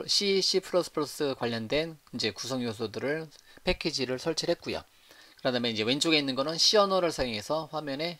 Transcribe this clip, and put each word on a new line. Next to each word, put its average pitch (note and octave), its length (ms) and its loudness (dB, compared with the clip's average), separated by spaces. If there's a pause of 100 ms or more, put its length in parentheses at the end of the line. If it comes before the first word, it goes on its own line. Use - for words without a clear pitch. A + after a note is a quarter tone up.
C, G3 340 2
C F#3 200 2
플러스 F3 320 0
플러스 C#3+ 460 -2
관련된 B2 600 -2 (160)
이제 A2+ 160 0
구성 B2 320 -4
요소들을, A#2+ 640 -4 (360)
패키지를 C3+ 540 -2
설치를 E3 380 0
했고요. E2+ 260 -6 (600)
그다음에 B2 280 0
이제 A2 120 0
왼쪽에 D3 360 4
있는 C#3 160 -2
거는 D3+ 240 -2
C - 200 6
언어를 F#3+ 340 4
사용해서 C#3+ 600 -2
화면에 D#3 480 -4